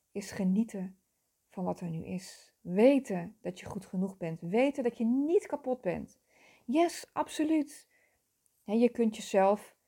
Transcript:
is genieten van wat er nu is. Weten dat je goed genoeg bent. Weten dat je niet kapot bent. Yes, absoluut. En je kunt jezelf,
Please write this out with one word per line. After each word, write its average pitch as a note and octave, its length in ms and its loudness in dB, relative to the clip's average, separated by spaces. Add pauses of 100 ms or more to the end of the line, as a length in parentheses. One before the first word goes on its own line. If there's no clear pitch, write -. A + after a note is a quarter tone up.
(120)
is G3+ 200 -10
genieten F#3+ 680 -2 (480)
van - 160 -10
wat F3+ 180 -6
er F3 80 -8
nu E3 160 -8
is. - 560 -12
Weten G#3 800 2
dat F#3 180 -10
je - 60 -16
goed - 200 -12
genoeg F#3+ 320 -4
bent. E3 240 -8
Weten B3 420 0
dat A#3 140 -2
je A#3 80 -2
niet D4 400 2
kapot B3+ 360 -6
bent. E3 380 -6 (460)
Yes, E4 480 0
absoluut. D#4 720 -2 (760)
En G#3+ 160 0
je A#3+ 100 6
kunt A3+ 260 0
jezelf, G3 600 2 (120)